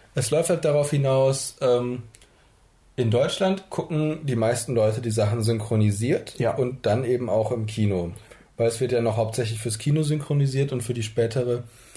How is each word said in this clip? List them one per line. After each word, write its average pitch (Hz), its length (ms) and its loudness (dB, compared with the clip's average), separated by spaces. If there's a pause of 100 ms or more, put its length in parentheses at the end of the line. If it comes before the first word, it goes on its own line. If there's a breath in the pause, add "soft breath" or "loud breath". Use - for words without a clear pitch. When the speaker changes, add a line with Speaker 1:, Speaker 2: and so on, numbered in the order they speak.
(140 loud breath)
Speaker 1:
Es 139 160 -2
läuft 156 180 0
halt 165 160 0
darauf 147 260 2
hinaus, 135 720 2
ähm, 123 440 0 (920 soft breath)
in 117 140 2
Deutschland 190 580 0
gucken 156 560 -4
die 131 120 -2
meisten 113 380 0
Leute 110 280 2
die 113 80 -2
Sachen 110 320 2
synchronisiert 107 960 0
Speaker 2:
Ja. 117 160 0
Speaker 1:
und 127 320 -2
dann 117 180 2
eben 123 240 0
auch 107 240 0
im 113 140 -4
Kino. 98 460 0 (440 loud breath)
Weil 117 120 2
es 113 120 -2
wird 123 120 0
ja 117 100 2
noch 110 160 0
hauptsächlich 110 400 -2
fürs 110 200 -6
Kino 147 240 2
synchronisiert 143 720 0
und 123 100 -2
für 120 120 -4
die 117 80 -4
spätere, 120 600 -2 (320 loud breath)